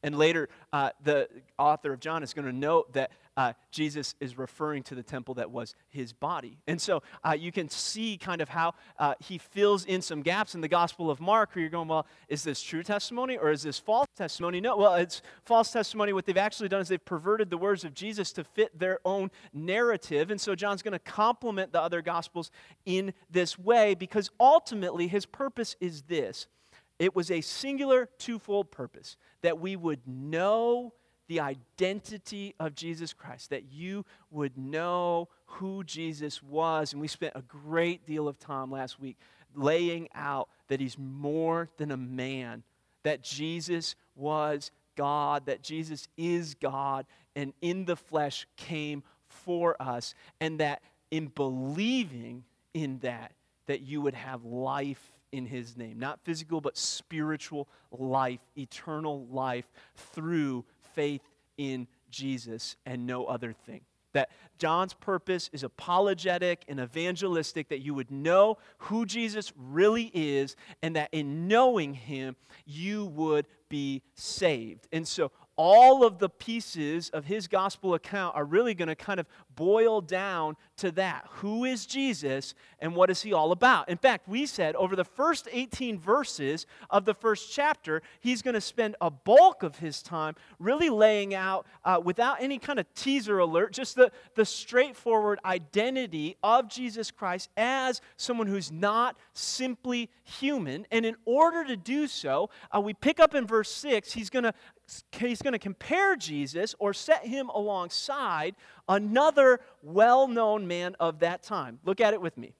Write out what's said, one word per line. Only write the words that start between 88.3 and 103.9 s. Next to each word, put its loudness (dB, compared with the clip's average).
gonna 0
spend -2
a 0
bulk 8
of -6
his -8
time -6
really 2
laying 4
out, -2
uh, 4
without 2
any -2
kind -4
of -4
teaser 0
alert, 4
just -6
the, 8
the 6
straightforward 2
identity -2
of 6
Jesus -6
Christ -6
as 0
someone -2
who's -2
not 0
simply -4
human. -4
And 2
in -2
order 4
to -6
do -2
so, -2
uh, 4
we -2
pick 2
up 8
in 0
verse 0
six, -2